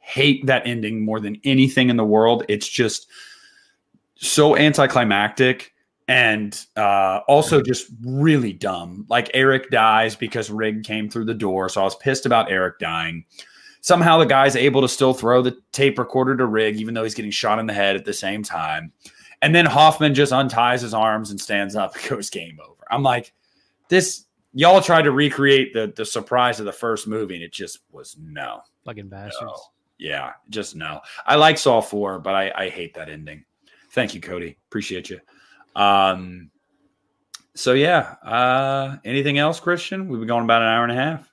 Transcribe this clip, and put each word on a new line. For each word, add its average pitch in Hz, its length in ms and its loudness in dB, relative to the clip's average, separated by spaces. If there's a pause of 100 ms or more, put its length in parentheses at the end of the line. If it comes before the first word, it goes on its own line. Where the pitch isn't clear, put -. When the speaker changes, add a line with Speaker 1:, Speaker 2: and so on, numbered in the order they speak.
Speaker 1:
Hate 135 440 0
that 131 220 0
ending 110 400 -4
more 110 140 -4
than 104 240 -8
anything 135 440 2
in 120 80 2
the 113 80 0
world. 113 420 4
It's 104 220 -4
just - 380 -4 (1080)
so - 400 4
anticlimactic 127 1160 2 (340)
and, 110 600 0 (100)
uh, 98 520 2
also 151 340 4
just 120 240 -4 (160)
really 131 500 0
dumb. 90 560 -8
Like, 117 240 0
Eric 131 380 0
dies 110 460 2
because 107 340 -8
Rig 107 340 -6
came 107 240 -6
through 113 160 -6
the 113 100 -4
door, 95 360 -4
so 101 100 -4
I 95 40 2
was 98 120 -4
pissed 131 300 -4
about 117 240 2
Eric 92 280 -2
dying. 82 460 -6 (560)
Somehow 170 380 4
the 160 80 6
guy's 135 300 4
able 131 240 4
to 131 80 2
still 131 240 2
throw 123 300 2
the 123 160 -2 (140)
tape 135 260 2
recorder 131 380 0
to 127 100 0
Rig, 107 340 0
even 113 140 -6
though 113 80 -4
he's 110 120 -6
getting 107 160 -8
shot 107 280 -2
in 113 80 -4
the 107 80 -6
head 98 220 0
at 95 80 -6
the 101 100 -6
same 101 280 -6
time. 80 500 -8 (500)
And 151 120 4
then 170 120 6
Hoffman 151 480 4
just 135 180 2
unties 123 480 0
his 113 140 -8
arms 110 360 0
and 98 80 -12
stands 101 380 -4
up 98 180 -4
and - 100 -12
<laughs> - 40 -10
goes, 107 220 -8
"Game 82 360 -14
over." - 240 -20
I'm 120 120 -2
like, 123 320 -2 (560)
"This, 180 340 0 (300)
y'all 170 260 8
tried 170 220 4
to 143 80 4
recreate 139 640 2
the, 110 200 -4
the 110 120 -8
surprise 123 540 -2
of 107 40 -8
the 98 80 -8
first 113 340 -6
movie, 107 280 -6
and 85 100 -14
it 85 80 -18
just - 280 -14 (120)
was - 260 -20
no." 73 440 -14 (240)
Speaker 2:
Fucking 104 220 -16
bastards. 98 340 -16
Speaker 1:
No. 64 140 -16 (420)
Yeah, 69 340 -10 (160)
just 104 280 -12
no. 76 240 -12 (260)
I 143 100 4
like 156 220 6
Saw 117 240 2
four, 101 360 -6
but 95 160 -6
I, 98 220 -2
I 95 140 -6
hate 85 240 -14
that 78 160 -16
ending. 76 340 -20 (460)
Thank 117 240 -4
you, 87 80 -14
Cody. 87 340 -12 (120)
Appreciate 92 420 -10
you. 92 100 -16 (560)
Um, 92 720 0 (1040)
so, 127 200 0
yeah. 151 400 2 (100)
Uh, 135 800 -2
anything 139 320 -2
else, 156 240 0
Christian? 180 480 -6
We've 120 120 -8
been 113 80 -8
going 117 160 0
about 117 180 2
an 113 60 2
hour 113 160 2
and 117 80 -4
a - 20 -4
half. 143 380 -6